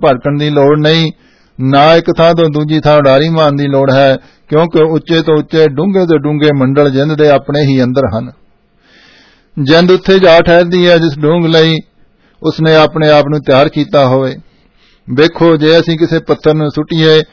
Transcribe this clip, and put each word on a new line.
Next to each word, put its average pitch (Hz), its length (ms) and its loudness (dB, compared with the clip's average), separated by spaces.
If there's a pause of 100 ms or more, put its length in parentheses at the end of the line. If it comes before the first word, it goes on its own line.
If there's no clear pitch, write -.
ਭਟਕਣ 143 340 -2
ਦੀ 151 120 -4
ਲੋੜ 147 280 2
ਨਹੀਂ, 156 340 0 (480)
ਨਾ 139 340 2
ਇੱਕ 170 220 0
ਥਾਂ 170 180 2
ਤੋਂ 165 100 0
ਦੂਜੀ 151 360 -2
ਥਾਂ 151 160 2
ਉਡਾਰੀ 139 320 2
ਮਾਰਨ 156 280 -2
ਦੀ 143 100 -4
ਲੋੜ 135 260 -2
ਹੈ, 135 240 2 (320)
ਕਿਉਂਕਿ 165 340 -2
ਉੱਚੇ 160 380 -2
ਤੋਂ 156 180 0
ਉੱਚੇ, 156 300 0
ਡੂੰਘੇ 180 380 -2
ਤੋਂ 160 120 2
ਡੂੰਘੇ 147 300 -2 (100)
ਮੰਡਲ 139 320 0
ਜਿੰਦ 139 240 -2
ਦੇ 151 140 2
ਆਪਣੇ 143 340 -2
ਹੀ 135 200 0
ਅੰਦਰ 127 360 -2
ਹਨ। 127 120 -12 (1300)
ਜਿੰਦ 165 260 2
ਉੱਥੇ 190 280 2
ਜਾ 170 220 4
ਠਹਿਰਦੀ 175 480 2
ਹੈ, 175 100 4
ਜਿਸ 160 200 -4
ਡੂੰਘ 165 280 0
ਲਈ 160 300 0 (640)
ਉਸਨੇ 160 340 0
ਆਪਣੇ 151 340 0
ਆਪ 147 180 4
ਨੂੰ 151 120 -4
ਤਿਆਰ 139 280 2
ਕੀਤਾ 143 380 -2
ਹੋਵੇ। 131 280 -2 (800)
ਵੇਖੋ, 160 420 2
ਜੇ 156 240 2
ਅਸੀਂ 165 180 -4
ਕਿਸੇ 160 200 -2
ਪੱਥਰ 156 360 -2
ਨੂੰ 151 160 -4
ਸੁੱਟੀਏ 156 520 0 (100)